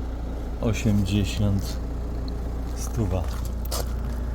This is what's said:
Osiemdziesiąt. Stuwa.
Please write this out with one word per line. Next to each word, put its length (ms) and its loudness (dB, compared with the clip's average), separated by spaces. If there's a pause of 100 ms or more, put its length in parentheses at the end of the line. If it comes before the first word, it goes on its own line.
(600)
Osiemdziesiąt. 1160 4 (1000)
Stuwa. 460 0 (1120)